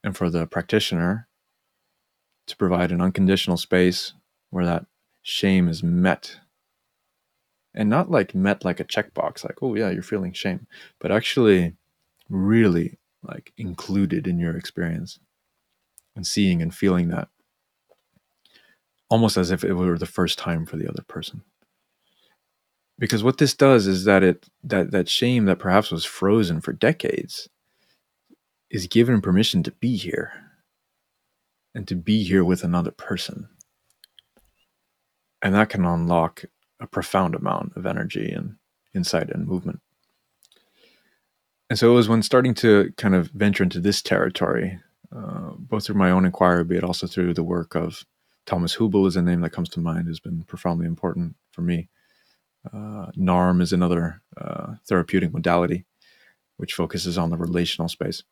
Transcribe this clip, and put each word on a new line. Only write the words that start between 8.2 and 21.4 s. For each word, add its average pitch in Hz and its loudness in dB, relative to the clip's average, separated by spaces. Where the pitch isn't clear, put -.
met 98 0
like 90 -2
a - -6
checkbox, - -6
like, - -12
"Oh 127 -2
yeah, 107 0
you're 92 -4
feeling 92 -6
shame," - -6
but 85 -4
actually 98 4
really, 98 2
like, - -16
included 92 -4
in 87 -2
your 85 -2
experience 87 -8
and 92 -10
seeing 92 2
and 82 -4
feeling 90 0
that - -6
almost 110 4
as 90 0
if 92 -2
it 95 0
were 90 0
the 82 -6
first 87 -2
time 82 -6
for - -12
the - -6
other - -10
person. - -14